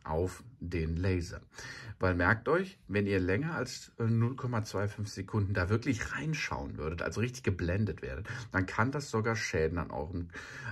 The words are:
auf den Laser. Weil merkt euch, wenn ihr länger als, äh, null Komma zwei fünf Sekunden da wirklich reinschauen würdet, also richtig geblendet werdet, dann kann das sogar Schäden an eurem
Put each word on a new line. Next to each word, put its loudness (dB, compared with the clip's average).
auf 0
den -2
Laser. 0
Weil 4
merkt 4
euch, 2
wenn 2
ihr 4
länger 2
als, -6
äh, 0
null 4
Komma -2
zwei -2
fünf -6
Sekunden 0
da 2
wirklich 0
reinschauen -2
würdet, -4
also -2
richtig -2
geblendet 0
werdet, -8
dann 4
kann 0
das -4
sogar 2
Schäden 2
an -4
eurem -6